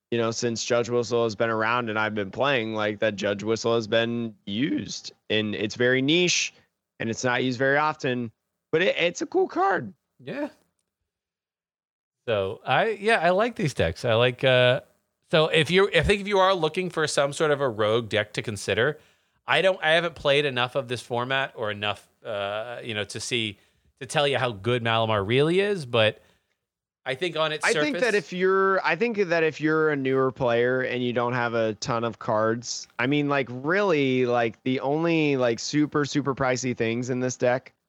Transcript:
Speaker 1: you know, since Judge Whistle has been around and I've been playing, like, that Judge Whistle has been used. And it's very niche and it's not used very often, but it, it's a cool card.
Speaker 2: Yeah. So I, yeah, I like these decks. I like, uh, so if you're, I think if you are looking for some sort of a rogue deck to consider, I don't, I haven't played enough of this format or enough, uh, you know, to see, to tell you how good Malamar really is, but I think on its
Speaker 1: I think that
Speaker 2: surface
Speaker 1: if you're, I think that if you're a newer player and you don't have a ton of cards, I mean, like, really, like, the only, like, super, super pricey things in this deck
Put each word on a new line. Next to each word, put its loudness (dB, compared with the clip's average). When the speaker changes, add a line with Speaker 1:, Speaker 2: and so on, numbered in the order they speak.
Speaker 1:
you 0
know, 0
since -4
Judge 0
Whistle 0
has -2
been 0
around 0
and -4
I've -2
been -4
playing, 0
like, -2
that 0
Judge -2
Whistle 0
has -2
been 0
used. -6
And 0
it's -4
very 2
niche 0
and -4
it's -6
not 0
used -2
very 2
often, -2
but 2
it, 2
it's 0
a -4
cool 0
card. -2
Speaker 2:
Yeah. -8
So -2
I, 2
yeah, 2
I 4
like 0
these -2
decks. -2
I 2
like, 2
uh, 4
so 4
if 0
you're, 4
I 6
think 2
if -8
you 2
are 4
looking -2
for -2
some 0
sort 0
of 2
a 0
rogue 0
deck -2
to -4
consider, -2
I 2
don't, 2
I 2
haven't 0
played 2
enough -2
of -4
this -4
format -4
or -6
enough, -6
uh, -6
you -8
know, -4
to -10
see, -4
to -8
tell 0
you 0
how -2
good -2
Malamar 2
really 2
is, -4
but 2
I -4
think -4
on 0
its -4
Speaker 1:
I 2
think 2
that 0
Speaker 2:
surface 2
Speaker 1:
if -2
you're, 2
I 0
think -2
that 2
if -2
you're 2
a 0
newer 0
player 2
and -4
you -2
don't 0
have -2
a 0
ton -2
of -6
cards, -2
I 0
mean, 0
like, 0
really, 0
like, 0
the 0
only, 0
like, 2
super, 0
super -2
pricey -2
things -2
in -4
this -4
deck 0